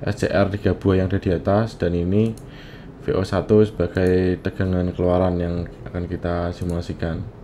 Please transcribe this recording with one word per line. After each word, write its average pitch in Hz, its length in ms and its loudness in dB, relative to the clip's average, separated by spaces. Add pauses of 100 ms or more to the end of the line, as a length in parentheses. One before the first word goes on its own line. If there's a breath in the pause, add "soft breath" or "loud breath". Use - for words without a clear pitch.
S 104 180 -2
C - 80 0
R 98 220 2
tiga 98 220 2
buah 92 260 4
yang 92 60 2
ada 98 100 0
di 95 160 0
atas, 101 460 0
dan 87 160 0
ini 101 400 2 (680 loud breath)
V - 140 -2
O 95 80 2
satu 107 400 4
sebagai 92 800 2
tegangan 92 480 0
keluaran 90 480 2
yang 87 260 -2 (220)
akan 90 180 -6
kita 87 460 -4
simulasikan. 85 720 -4 (200)